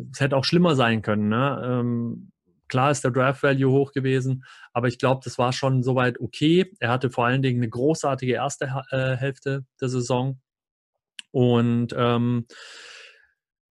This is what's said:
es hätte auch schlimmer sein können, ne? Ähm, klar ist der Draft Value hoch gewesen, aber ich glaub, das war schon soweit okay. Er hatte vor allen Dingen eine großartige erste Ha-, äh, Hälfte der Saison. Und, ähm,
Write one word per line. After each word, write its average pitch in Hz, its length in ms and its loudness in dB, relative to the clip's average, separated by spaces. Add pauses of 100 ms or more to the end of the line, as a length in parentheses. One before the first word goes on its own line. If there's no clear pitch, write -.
(120)
es - 80 -14
hätte 139 180 2
auch 135 80 0
schlimmer 170 300 4
sein 117 260 4
können, 107 280 0
ne? 127 340 0
Ähm, 120 680 -4 (380)
klar 131 220 2
ist 139 120 -2
der 131 80 0
Draft 131 320 0
Value 135 280 2
hoch 135 200 2
gewesen, 131 540 -2 (280)
aber 120 140 0
ich 123 120 -2
glaub, 131 240 2
das - 140 -10
war 123 140 2
schon 131 320 0
soweit 123 360 0
okay. 165 600 0
Er 117 100 -2
hatte 127 200 0
vor 123 160 -2
allen 127 160 0
Dingen 123 200 0
eine 117 80 -2
großartige 131 640 -2
erste 131 400 -4
Ha-, 135 180 -6
äh, 131 260 -2
Hälfte 135 480 -6 (160)
der 131 80 -2
Saison. 127 500 -2 (920)
Und, 120 640 2
ähm, 120 500 0 (1200)